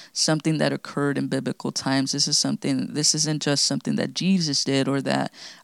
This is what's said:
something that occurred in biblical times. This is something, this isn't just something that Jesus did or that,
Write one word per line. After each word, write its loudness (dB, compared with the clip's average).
something 2
that 2
occurred -2
in 0
biblical -4
times. 0
This 0
is 2
something, 0
this 2
isn't 0
just 2
something 0
that -2
Jesus 2
did 2
or 0
that, -2